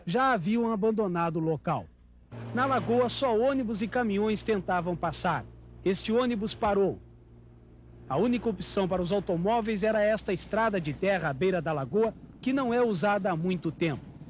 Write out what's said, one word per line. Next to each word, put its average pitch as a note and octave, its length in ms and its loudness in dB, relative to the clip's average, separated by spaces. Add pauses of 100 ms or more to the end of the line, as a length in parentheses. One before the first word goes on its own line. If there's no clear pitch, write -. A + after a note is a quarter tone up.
já B3 280 2
haviam A3+ 400 0
abandonado F#3 640 0
o - 20 0
local. D#3+ 460 -2 (680)
Na B3 120 0
Lagoa, A#3+ 420 2
só B3 260 2
ônibus A#3 480 2
e A#3 60 -2
caminhões G#3+ 560 0
tentavam F3+ 500 0
passar. D#3+ 520 -2 (400)
Este F#3+ 260 0
ônibus A#3 420 2
parou. G3 460 2 (1120)
A C3+ 80 -2
única A#3 320 2
opção F#3+ 400 0
para F3+ 120 0
os F3 120 0
automóveis G3+ 720 0
era G#3+ 160 2
esta G#3 320 2
estrada G#3 480 0
de D3 100 -4
terra F3 380 0
à C#3 40 -2
beira F3+ 280 0
da E3 100 -4
lagoa, D#3+ 420 0 (280)
que B3+ 100 -2
não C4 220 0
é B3 100 4
usada G3+ 480 2
há E3 60 -2
muito E3 340 -2
tempo. E3+ 320 -2 (260)